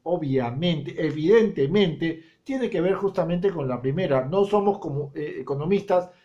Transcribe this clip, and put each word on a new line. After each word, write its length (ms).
obviamente, 1000
evidentemente, 1160
tiene 260
que 100
ver 140
justamente 560
con 180
la 140
primera. 420
No 220
somos 320
como, 380
eh, 240
economistas 720